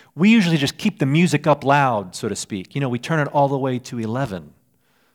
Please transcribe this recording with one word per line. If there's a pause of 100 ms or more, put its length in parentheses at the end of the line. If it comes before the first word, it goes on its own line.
(140)
we
usually
just
keep
the
music
up
loud,
so
to
speak.
You
know,
we
turn
it
all
the
way
to
eleven (640)